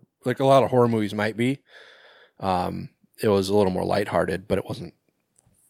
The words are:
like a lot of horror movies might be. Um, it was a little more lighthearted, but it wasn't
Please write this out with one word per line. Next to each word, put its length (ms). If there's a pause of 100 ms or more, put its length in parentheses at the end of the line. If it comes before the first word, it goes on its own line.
(260)
like 140
a 60
lot 180
of 80
horror 160
movies 260
might 240
be. 220 (800)
Um, 500 (320)
it 60
was 220
a 60
little 160
more 140
lighthearted, 600
but 100
it 80
wasn't 280 (760)